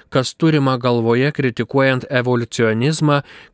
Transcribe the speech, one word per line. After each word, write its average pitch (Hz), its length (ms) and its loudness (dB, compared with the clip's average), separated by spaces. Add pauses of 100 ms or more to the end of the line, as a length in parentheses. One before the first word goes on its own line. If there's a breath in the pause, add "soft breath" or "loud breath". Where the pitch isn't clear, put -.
(100)
kas 131 240 -2
turima 143 420 2
galvoje 120 560 0
kritikuojant 131 800 0
evoliucionizmą 127 1120 0 (320 loud breath)